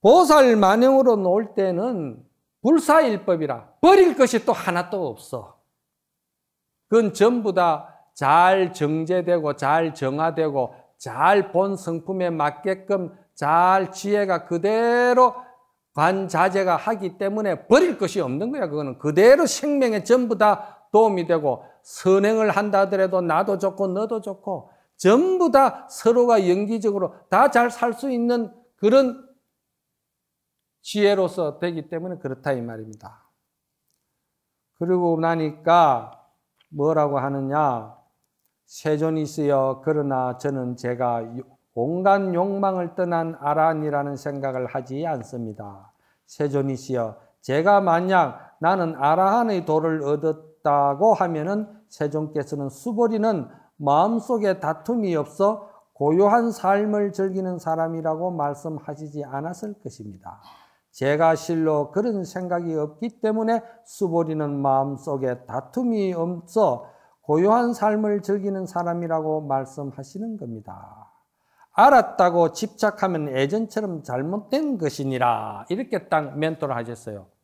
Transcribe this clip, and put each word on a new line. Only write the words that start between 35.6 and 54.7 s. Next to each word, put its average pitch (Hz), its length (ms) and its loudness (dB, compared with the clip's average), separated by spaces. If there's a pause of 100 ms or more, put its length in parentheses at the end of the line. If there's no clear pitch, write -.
뭐라고 147 500 0
하느냐? 135 760 -4 (760)
"세존이시여, 147 1160 -2
그러나 135 540 -2
저는 127 400 -6
제가 120 460 -4 (140)
요-, 135 60 -14 (300)
온갖 185 600 0
욕망을 190 640 -2
떠난 165 460 -4
아라한이라는 151 760 -2
생각을 135 520 -6
하지 135 380 -8
않습니다. 107 840 -10 (340)
세존이시여, 131 920 -4 (240)
제가 175 400 2
만약 175 760 0
나는 165 360 0
아라한의 190 680 0
도를 156 380 0
얻었다고 147 1120 0
하면은 185 520 -4 (220)
세존께서는 147 800 -6
수보리는 220 800 -2 (260)
마음속에 202 840 0
다툼이 185 560 -4